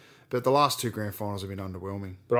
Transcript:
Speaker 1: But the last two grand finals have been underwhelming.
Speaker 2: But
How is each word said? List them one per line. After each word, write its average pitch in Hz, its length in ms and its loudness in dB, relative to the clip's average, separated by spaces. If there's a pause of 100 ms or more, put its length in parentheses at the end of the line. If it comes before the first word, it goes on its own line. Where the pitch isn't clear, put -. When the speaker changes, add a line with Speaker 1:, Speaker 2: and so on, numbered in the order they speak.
(280)
Speaker 1:
But 123 140 -2
the 127 80 4
last 139 300 4
two 120 100 -2
grand 104 240 -4
finals 104 280 -6
have 98 80 -6
been 98 100 -6
underwhelming. 95 560 -8 (100)
Speaker 2:
But 117 140 4